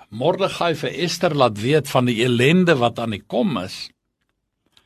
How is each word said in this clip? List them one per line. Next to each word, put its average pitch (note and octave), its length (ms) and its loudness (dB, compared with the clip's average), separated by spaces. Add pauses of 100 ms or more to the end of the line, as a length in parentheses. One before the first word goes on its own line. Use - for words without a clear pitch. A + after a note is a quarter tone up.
Mordegai E3+ 640 -2
vir - 160 -8
Ester E3 440 -2
laat B2 220 2
weet C#3 300 0
van B2+ 180 2
die A#2 180 0
ellende D3 520 4
wat A#2+ 240 0
aan A2+ 120 -4
die G2 160 -8
kom G3+ 300 -2
is, - 320 -10 (960)